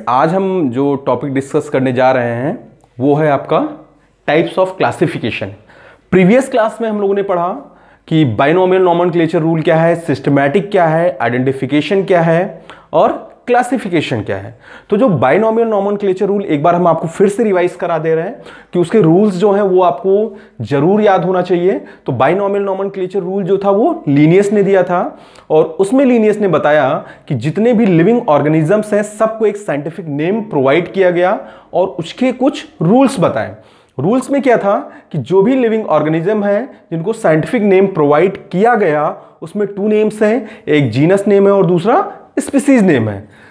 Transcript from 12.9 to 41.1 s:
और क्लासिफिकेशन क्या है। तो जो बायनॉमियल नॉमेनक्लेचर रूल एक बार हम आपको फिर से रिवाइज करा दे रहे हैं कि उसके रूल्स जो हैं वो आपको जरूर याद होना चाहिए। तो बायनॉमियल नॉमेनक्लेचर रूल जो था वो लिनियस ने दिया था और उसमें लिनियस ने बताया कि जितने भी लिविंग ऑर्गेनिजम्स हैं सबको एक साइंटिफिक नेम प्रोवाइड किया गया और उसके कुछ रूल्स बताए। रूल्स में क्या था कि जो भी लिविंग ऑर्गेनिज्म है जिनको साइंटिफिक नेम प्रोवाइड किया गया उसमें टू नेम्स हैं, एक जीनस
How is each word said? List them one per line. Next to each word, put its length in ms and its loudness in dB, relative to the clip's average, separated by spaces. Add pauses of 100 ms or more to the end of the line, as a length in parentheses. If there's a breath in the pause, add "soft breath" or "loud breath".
और 340 0 (200)
क्लासिफिकेशन 760 -2
क्या 140 -6
है। 220 -14 (320 loud breath)
तो 60 2
जो 120 2
बायनॉमियल 600 2
नॉमेनक्लेचर 580 -2
रूल 180 -2
एक 180 -2
बार 120 2
हम 120 0
आपको 220 0
फिर 200 2
से 160 -2
रिवाइज 320 0
करा 220 -4
दे 160 0
रहे 100 -2
हैं 180 -10 (300 loud breath)
कि 60 -2
उसके 220 2
रूल्स 340 4
जो 180 2
हैं 100 2
वो 200 2
आपको 560 0 (220 loud breath)
जरूर 400 0
याद 240 2
होना 180 0
चाहिए। 380 0 (260 loud breath)
तो 60 -4
बायनॉमियल 520 0
नॉमेनक्लेचर 560 -4
रूल 240 -4
जो 140 0
था 120 0
वो 380 0
लिनियस 440 4
ने 100 2
दिया 200 2
था 380 -4 (300 loud breath)
और 140 4
उसमें 400 0
लिनियस 340 2
ने 100 0
बताया 580 0 (220 loud breath)
कि 60 -2
जितने 380 0
भी 140 2
लिविंग 420 2
ऑर्गेनिजम्स 680 0
हैं 80 0
सबको 440 -2
एक 100 -2
साइंटिफिक 500 -8
नेम 340 -4
प्रोवाइड 520 0
किया 180 2
गया 300 0 (340 loud breath)
और 140 0
उसके 440 -4
कुछ 340 -2 (160)
रूल्स 380 2
बताए। 360 -2 (420 soft breath)
रूल्स 320 -2
में 120 0
क्या 140 4
था 200 0 (360 loud breath)
कि 60 -6
जो 240 2
भी 120 2
लिविंग 320 0
ऑर्गेनिज्म 580 0
है 200 -2 (260 loud breath)
जिनको 220 -4
साइंटिफिक 500 0
नेम 240 4
प्रोवाइड 500 2 (120)
किया 260 2
गया 420 0 (260 loud breath)
उसमें 260 -6
टू 200 -4
नेम्स 340 0
हैं, 460 -2
एक 220 2
जीनस 380 2